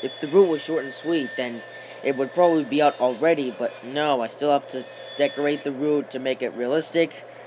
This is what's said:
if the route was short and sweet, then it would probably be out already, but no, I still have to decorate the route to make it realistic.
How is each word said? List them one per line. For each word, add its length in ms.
if 180
the 80
route 200
was 140
short 220
and 80
sweet, 440
then 260
it 140
would 160
probably 320
be 160
out 200
already, 560
but 160
no, 380
I 40
still 240
have 180
to 160
decorate 460
the 100
route 400
to 60
make 240
it 120
realistic. 680